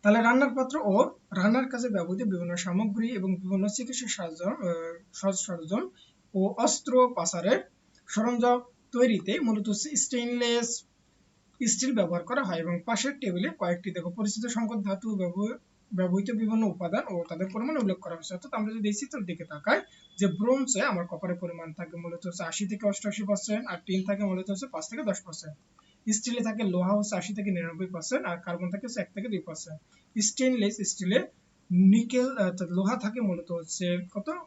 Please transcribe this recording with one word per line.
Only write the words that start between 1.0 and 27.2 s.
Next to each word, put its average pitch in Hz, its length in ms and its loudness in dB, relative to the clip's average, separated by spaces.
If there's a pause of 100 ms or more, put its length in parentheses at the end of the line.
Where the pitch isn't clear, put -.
রান্নার 220 360 4
কাজে 247 200 -4
ব্যবহৃত 196 400 -2
বিভিন্ন 175 280 -2
সামগ্রী 202 520 0
এবং 190 280 -2
বিভিন্ন 190 320 0
চিকিৎসা 254 400 -6
সরঞ্জাম, 175 440 -4
আহ, 170 800 -4
সরঞ্জাম 185 580 -4 (440)
ও 190 240 2
অস্ত্র 254 580 4
পাচারের 175 420 2 (540)
সরঞ্জাম 240 460 4 (360)
তৈরিতে 214 380 4 (140)
মূলত 214 260 2
হচ্ছে 285 160 -2 (160)
স্টেইনলেস 240 640 0 (920)
স্টিল 254 380 2
ব্যবহার 175 320 2
করা 269 160 2
হয়। 170 180 -2
এবং 175 100 0 (140)
পাশের 247 340 0
টেবিলে 190 260 0 (120)
কয়েকটি 175 360 -2
দেখো 175 220 -6
পরিচিত 214 260 -2 (120)
সংকট 226 220 -2 (100)
ধাতু 196 200 -4 (120)
ব্যবহ-, 196 380 -2 (400)
ব্যবহৃত 185 300 2 (120)
বিভিন্ন 220 220 2 (120)
উপাদান 180 380 -2
ও - 20 -6 (160)
তাদের 180 240 -4
পরিমাণ 262 280 -2
উল্লেখ 190 220 0
করা 170 120 -8
হয়েছে। 170 200 -12
অর্থাৎ - 220 -12
আমরা 214 180 -2
যদি 208 160 -2
এই 208 80 -2
চিত্রের 277 300 -8
দিকে 165 220 -8
তাকাই, 208 260 0 (400)
যে 196 80 4 (120)
ব্রোঞ্জে 247 420 2 (100)
আমার 180 200 0
কপারের 175 320 -4
পরিমাণ 165 260 -10 (100)
থাকে 170 240 -10
মূলত 170 260 -10
হচ্ছে 175 220 -8
আশি 208 200 -4
থেকে 208 200 -6
অষ্টআশি 202 400 -4
পার্সেন্ট, 214 320 0 (100)
আর 175 140 -6
টিন 190 220 2
থাকে 202 220 0
মূলত 185 220 -4
হচ্ছে 196 220 -4
পাঁচ 320 160 -6
থেকে 269 200 -6
দশ 185 160 -2
পার্সেন্ট, 156 280 -12 (640)
স্টিলে 240 320 -2
থাকে 220 140 -2 (120)
লোহা 180 240 2
হচ্ছে 208 220 0